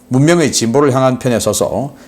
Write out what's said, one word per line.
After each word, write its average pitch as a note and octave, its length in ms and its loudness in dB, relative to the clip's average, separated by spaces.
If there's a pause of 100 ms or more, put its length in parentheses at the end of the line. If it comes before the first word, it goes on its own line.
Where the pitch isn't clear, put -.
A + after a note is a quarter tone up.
문명의 D3 440 2
진보를 B2 420 0
향한 C3 240 0
편에 A#2+ 220 -2
서서 G#2+ 540 -4 (120)